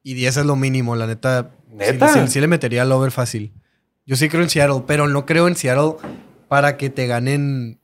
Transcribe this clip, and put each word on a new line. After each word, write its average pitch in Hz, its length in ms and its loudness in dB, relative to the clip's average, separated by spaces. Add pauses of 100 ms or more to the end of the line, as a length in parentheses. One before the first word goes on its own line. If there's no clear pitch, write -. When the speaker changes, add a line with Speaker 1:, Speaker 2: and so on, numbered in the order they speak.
Speaker 1:
y 131 120 -10
diez 127 220 0
es 147 100 0
lo 147 100 2
mínimo, 131 400 0
la 113 100 -4
neta. 123 440 -2 (200)
Speaker 2:
¿Neta? 127 380 2
Speaker 1:
Sí, 294 120 4
sí, 139 80 2
sí 139 120 -2
le 147 60 2
metería 123 360 0
el 131 100 2
over 131 180 2
fácil. 113 420 -6 (540)
Yo 131 100 -2
sí 151 120 2
creo 165 140 0
en 170 60 0
Seattle, 143 380 2
pero 147 220 2
no 139 180 -2
creo 165 220 2
en 175 80 -2
Seattle 147 380 0 (540)
para 143 280 2
que 139 140 -6
te 131 160 -4
ganen 127 760 -2